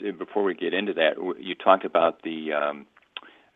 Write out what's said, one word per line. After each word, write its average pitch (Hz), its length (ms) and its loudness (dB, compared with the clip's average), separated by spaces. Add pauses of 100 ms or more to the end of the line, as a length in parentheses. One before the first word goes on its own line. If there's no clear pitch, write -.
(180)
before 95 260 -4
we 92 100 0
get 82 180 -4
into 95 220 -2
that, 80 220 2
w-, 90 220 -6
you 90 180 -8
talked 95 280 4
about 82 380 2
the, 78 300 -6
um, 73 340 -4 (680)